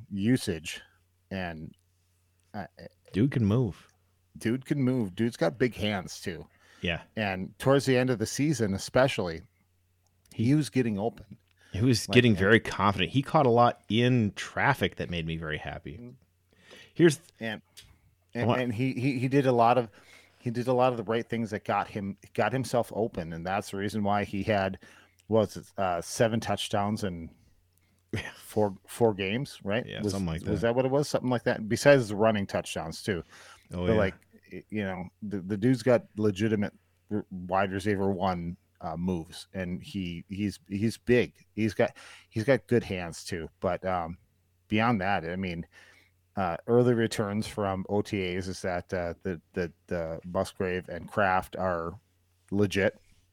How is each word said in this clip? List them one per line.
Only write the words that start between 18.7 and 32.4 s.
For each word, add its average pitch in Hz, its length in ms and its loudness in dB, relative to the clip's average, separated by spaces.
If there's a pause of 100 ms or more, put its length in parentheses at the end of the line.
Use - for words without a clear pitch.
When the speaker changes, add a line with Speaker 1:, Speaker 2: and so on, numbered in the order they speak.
Speaker 1:
he, 127 200 -2
he, 131 240 -2
he 131 100 -2
did 135 180 4
a 131 60 4
lot 117 260 6
of, 113 100 -2 (500)
he 123 120 -4
did 117 180 -4
a 131 40 4
lot 127 200 4
of 123 40 -4
the 113 80 -6
right 113 240 -2
things 113 220 -2
that 101 140 -6
got 101 220 0
him, 98 300 -6 (180)
got 110 180 2
himself 123 420 -2
open, 85 400 -4
and 82 120 -8
that's 98 260 -4
the 101 40 -8
reason 101 260 -4
why 101 220 2
he 98 180 -6
had, 95 360 0 (480)
what 110 140 4
was 98 180 0
it, - 80 -16 (120)
uh, 90 220 0
seven 113 400 0
touchdowns 104 640 -2
in 85 260 -6 (800)
Speaker 2:
Yeah. 101 100 -6 (140)
Speaker 1:
four, 104 380 -2 (120)
four 113 280 2
games, 101 480 -4
right? 104 240 -2
Speaker 2:
Yeah, 104 160 -8
Speaker 1:
Was, 104 100 0
Speaker 2:
something 95 140 -2
like 82 160 -2
Speaker 1:
was 101 200 -2
Speaker 2:
that. 117 60 4
Speaker 1:
that 120 60 2
what 127 100 2
it 131 60 0
was? 143 180 0
Something - 220 -2
like 123 140 0
that. 110 240 -2
Besides 123 400 6
the 104 80 -4
running 104 300 4